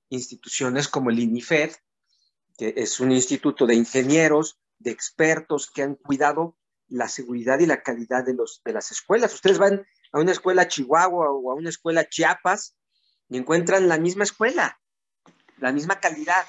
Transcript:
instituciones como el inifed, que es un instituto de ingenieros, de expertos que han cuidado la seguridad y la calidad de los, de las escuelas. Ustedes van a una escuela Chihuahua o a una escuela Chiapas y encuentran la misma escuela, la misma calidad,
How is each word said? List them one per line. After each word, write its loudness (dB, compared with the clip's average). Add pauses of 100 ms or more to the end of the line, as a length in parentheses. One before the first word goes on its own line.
instituciones -4
como -2
el 2
inifed, 0 (880)
que -4
es -4
un 2
instituto 2
de 6
ingenieros, 2 (180)
de -8
expertos -2
que -6
han -4
cuidado -2 (300)
la -4
seguridad -2
y 6
la 0
calidad -4
de -2
los, -6
de -4
las -8
escuelas. 0
Ustedes 2
van 2 (260)
a 0
una 2
escuela 2
Chihuahua 0
o -4
a -4
una -8
escuela -2
Chiapas -2 (540)
y -6
encuentran 2
la 4
misma -2
escuela, -2 (800)
la -2
misma -4
calidad, 0